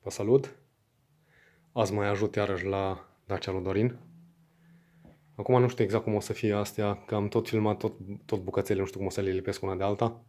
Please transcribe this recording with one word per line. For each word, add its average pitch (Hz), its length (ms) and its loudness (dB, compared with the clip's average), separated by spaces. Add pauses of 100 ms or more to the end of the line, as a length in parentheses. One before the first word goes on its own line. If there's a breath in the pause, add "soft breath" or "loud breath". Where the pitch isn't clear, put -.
Vă 98 80 -8
salut! 110 460 2 (1160 soft breath)
Azi 104 200 2
mai 101 140 2
ajut 101 280 0
iarăși 98 300 0
la 98 440 -2 (180)
Dacia 95 260 -4
lui 92 100 -4
Dorin. 104 360 0 (1400 soft breath)
Acum 123 260 4
nu 123 80 6
știu 120 160 2
exact 107 200 0
cum 107 100 0
o 104 60 2
să - 120 -6
fie 104 220 0
astea, 101 520 -2
că - 80 -4
am 104 140 0
tot 110 200 0
filmat, 107 280 2
tot, 104 160 -4 (340)
tot 104 140 -2
bucățele, 95 400 0
nu 98 60 0
știu 95 120 -10
cum 98 80 -2
o 92 40 -2
să - 100 -4
le 98 100 0
lipesc 95 320 -4
una 98 120 -2
de 92 80 -4
alta. 110 460 0